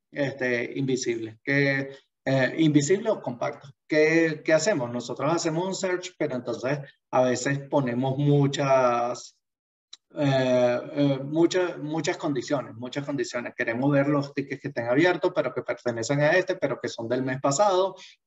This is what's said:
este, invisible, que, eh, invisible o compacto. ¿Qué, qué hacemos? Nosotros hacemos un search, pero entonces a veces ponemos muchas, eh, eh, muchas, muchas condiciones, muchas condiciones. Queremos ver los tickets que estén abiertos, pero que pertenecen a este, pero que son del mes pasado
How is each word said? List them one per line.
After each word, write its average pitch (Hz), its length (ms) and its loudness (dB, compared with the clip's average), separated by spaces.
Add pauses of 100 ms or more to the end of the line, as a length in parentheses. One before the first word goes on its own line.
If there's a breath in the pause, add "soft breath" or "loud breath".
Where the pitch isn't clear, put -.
este, 127 680 -4
invisible, 120 640 -2
que, 139 460 0 (360 loud breath)
eh, 131 320 2
invisible 160 520 2
o - 120 0
compacto. 131 480 -8 (180)
¿Qué, 160 580 2
qué 156 80 2
hacemos? 156 380 2
Nosotros 131 420 -4
hacemos 165 320 -2
un 190 80 -4
search, 180 440 -4
pero 143 180 -2
entonces 123 440 -4 (300 loud breath)
a 127 140 4
veces 127 360 0 (120)
ponemos 131 480 0
muchas, 135 1160 2 (800)
eh, 127 640 2 (140)
eh, 143 300 2
muchas, 170 560 2
muchas 156 380 -4
condiciones, 127 580 -4
muchas 123 280 -8
condiciones. 120 540 -6
Queremos 123 320 0
ver 139 180 4
los 143 280 0
tickets 139 260 -6
que - 60 -6
estén 139 180 -6
abiertos, 165 480 2
pero 127 220 -2
que 123 80 -6
pertenecen 120 580 -2
a 147 100 4
este, 180 240 0
pero 127 240 -4
que - 80 -6
son 117 200 -8
del 127 160 -2
mes 131 180 -6
pasado 190 540 2 (320 loud breath)